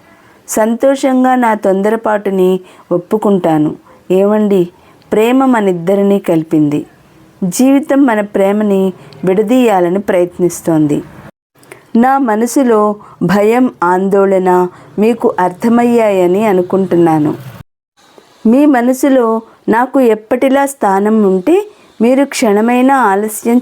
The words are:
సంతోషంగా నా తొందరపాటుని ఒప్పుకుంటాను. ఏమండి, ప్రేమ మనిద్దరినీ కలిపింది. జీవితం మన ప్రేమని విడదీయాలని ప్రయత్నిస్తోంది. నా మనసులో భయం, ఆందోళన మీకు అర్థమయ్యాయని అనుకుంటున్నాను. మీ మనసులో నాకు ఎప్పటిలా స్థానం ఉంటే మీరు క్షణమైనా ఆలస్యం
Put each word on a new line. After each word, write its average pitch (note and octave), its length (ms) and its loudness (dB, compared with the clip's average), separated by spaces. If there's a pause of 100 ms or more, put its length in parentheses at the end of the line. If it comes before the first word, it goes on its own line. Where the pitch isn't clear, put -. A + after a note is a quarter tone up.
(480)
సంతోషంగా B3+ 880 0
నా A#3+ 200 0
తొందరపాటుని G3+ 1080 -2 (320)
ఒప్పుకుంటాను. F3 840 -2 (340)
ఏమండి, G3+ 580 0 (440)
ప్రేమ A#3+ 320 0
మనిద్దరినీ G3+ 760 0
కలిపింది. D#3 680 -2 (580)
జీవితం C4+ 640 2
మన A3 140 0
ప్రేమని G3+ 720 0 (320)
విడదీయాలని G3 720 2
ప్రయత్నిస్తోంది. E3+ 1040 -2 (920)
నా C4 220 2
మనసులో A3+ 800 0 (260)
భయం, G#3 480 2 (120)
ఆందోళన F#3 880 0 (300)
మీకు A3+ 420 0
అర్థమయ్యాయని G#3+ 1080 0
అనుకుంటున్నాను. F3+ 880 0 (1120)
మీ C4 200 4
మనసులో B3+ 760 0 (260)
నాకు C4 320 0
ఎప్పటిలా B3+ 640 0
స్థానం G#3+ 560 0
ఉంటే G3+ 440 0 (360)
మీరు C4 220 2
క్షణమైనా B3 720 0
ఆలస్యం G#3+ 640 0